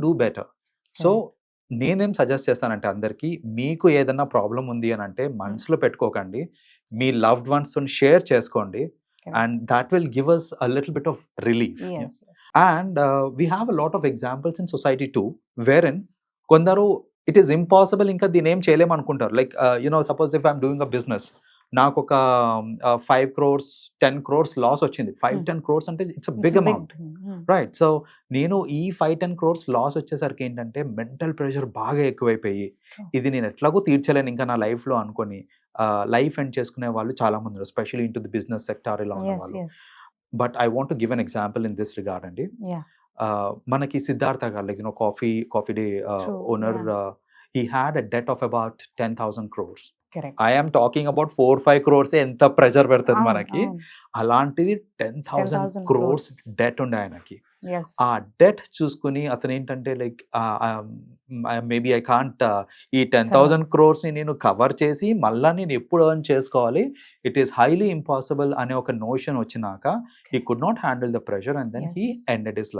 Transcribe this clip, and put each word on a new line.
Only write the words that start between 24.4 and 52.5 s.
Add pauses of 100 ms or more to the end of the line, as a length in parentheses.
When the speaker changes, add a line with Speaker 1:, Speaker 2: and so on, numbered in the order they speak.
Speaker 1:
లాస్
వచ్చింది.
ఫైవ్,
Speaker 2:
Hmm.
Speaker 1:
టెన్
క్రోర్స్
అంటే
it's
a
Speaker 2:
It's
Speaker 1:
big
Speaker 2:
a
big
Speaker 1:
amount.
Speaker 2:
thing.
Hmm. (140)
Speaker 1:
Right. (120)
So (300)
నేను
ఈ
ఫైవ్,
టెన్
క్రోర్స్
లాస్
వచ్చేసరికి
ఏంటంటే
మెంటల్
ప్రెషర్
బాగా
ఎక్కువైపోయి,
Speaker 2:
True.
Speaker 1:
ఇది
నేను
ఎట్లాగో
తీర్చలేను
ఇంకా
నా
లైఫ్లో
అనుకొని, (360)
uh,
లైఫ్
ఎండ్
చేసుకునే
వాళ్ళు
చాలా
మంది
ఉన్నారు,
especially
into
the
business
sector
ఇలా
ఉన్న
Speaker 2:
Yes,
Speaker 1:
వాళ్ళు.
Speaker 2:
yes. (640)
Speaker 1:
But (140)
I
want
to
give
an
example
in
this
regard
అండి. (140)
Speaker 2:
Yeah. (360)
Speaker 1:
Uh,
మనకి
సిద్ధార్థ
గారు,
like,
you
know,
కాఫీ,
కాఫీ
డే,
uh,
Speaker 2:
True.
Speaker 1:
owner,
Speaker 2:
Yeah.
Speaker 1:
uh, (460)
he
had
a (100)
debt
of
about (260)
ten
thousand
crores. (320)
Speaker 2:
Correct.
Speaker 1:
I
am
talking
about
four,
five
crores
ఏ
ఎంత
ప్రెషర్